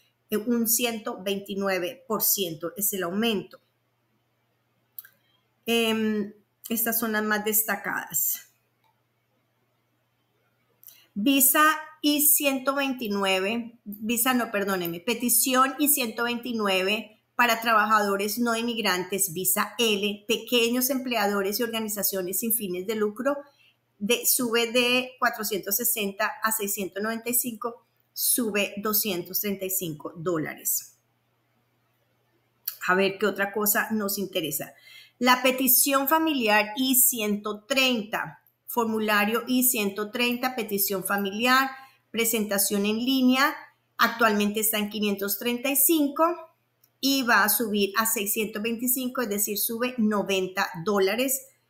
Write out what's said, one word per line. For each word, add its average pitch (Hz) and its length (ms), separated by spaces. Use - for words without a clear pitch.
eh, 214 80
un 233 300
ciento 233 560
veintinueve 196 840
por 202 160
ciento 165 540
es 202 160
el 185 120
aumento. 202 560
Em, 220 720
estas 226 300
son 220 140
las 214 100
más 214 220
destacadas. - 1040
Visa 269 480
I 294 180
ciento 277 540
veintinueve, 226 1120
visa 226 500
no, 226 160
perdóneme, 190 480
petición 254 800
I 294 100
ciento 240 360
veintinueve 220 880
para 226 240
trabajadores 214 800
no 233 180
inmigrantes, 196 760
visa 185 460
L, 208 480
pequeños 240 600
empleadores 208 720
y - 20
organizaciones 208 800
sin 226 140
fines 185 320
de 220 80
lucro, 214 420
de, 208 260
sube 233 480
de 247 460
cuatrocientos 214 580
sesenta 208 560
a 220 100
seiscientos 202 500
noventa 226 260
y 247 60
cinco, 233 500
sube 208 640
doscientos 202 640
treinta 196 260
y 190 40
cinco 160 460
dólares. - 800
A 185 80
ver 196 240
qué 214 80
otra 196 260
cosa 208 380
nos 214 260
interesa. 175 580
La 254 240
petición 262 640
familiar 233 680
I 262 180
ciento 214 720
treinta, 247 800
formulario 220 800
I 254 160
ciento 208 480
treinta, 247 460
petición 196 480
familiar, 226 680
presentación 208 760
en 214 100
línea, 262 580
actualmente 214 600
está 220 180
en 208 100
quinientos 202 500
treinta 240 320
y 285 60
cinco 311 480
y 269 240
va 220 220
a 214 60
subir 202 480
a 220 80
seiscientos 208 560
veinticinco, 247 580
es 226 80
decir, 202 300
sube 240 400
noventa 190 720
dólares. 214 580